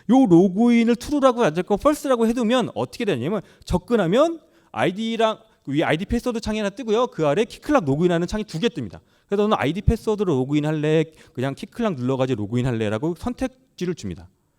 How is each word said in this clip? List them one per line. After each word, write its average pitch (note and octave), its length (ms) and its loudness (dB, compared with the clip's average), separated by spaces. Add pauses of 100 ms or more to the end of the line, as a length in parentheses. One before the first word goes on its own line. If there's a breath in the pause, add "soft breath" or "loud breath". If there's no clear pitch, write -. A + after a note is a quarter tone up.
(120 soft breath)
요 C4 160 6
로그인을 A3 680 4
트루라고 C4 480 0
안 D#3 120 2
잡고 F#3 220 -2
펄스라고 C4 500 0
해두면 A#3 480 0
어떻게 C3 300 -4
되냐면 E3 360 -2 (240 soft breath)
접근하면 A#3 760 0 (320 soft breath)
아이디랑 A3 680 -2 (300)
위 D3 140 0
아이디 D#3+ 220 0
패스워드 A#3 340 -2
창이 G#3+ 200 -4
하나 G3+ 100 -2
뜨고요. A3 380 -2
그 D#3 200 -2
아래 D3+ 160 2
키클락 C4 420 -2
로그인하는 E3+ 420 0
창이 G#3+ 180 -4
두 D#3+ 140 -10
개 A3+ 100 0
뜹니다. F#2+ 300 -10 (260)
그래서 G3+ 180 0
너는 G#3+ 160 2
아이디 D#3 220 -2
패스워드로 G#3 520 0
로그인할래? D3+ 720 0 (280 soft breath)
그냥 C3+ 220 -4
키클락 G#3+ 400 -6
눌러가지고 B2+ 480 -2
로그인할래?라고 A#2+ 720 -2
선택지를 - 800 -6
줍니다. F2 340 -12 (300)